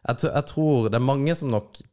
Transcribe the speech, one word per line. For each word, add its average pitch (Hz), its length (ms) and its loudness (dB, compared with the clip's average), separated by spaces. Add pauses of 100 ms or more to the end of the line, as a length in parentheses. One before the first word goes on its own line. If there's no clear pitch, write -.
Jeg, 120 160 -4
tr-, 160 100 0
jeg 143 160 -2
tror 143 400 2
det 110 120 0
er 123 40 0
mange 139 320 0
som 147 140 -6
nok - 300 -4 (140)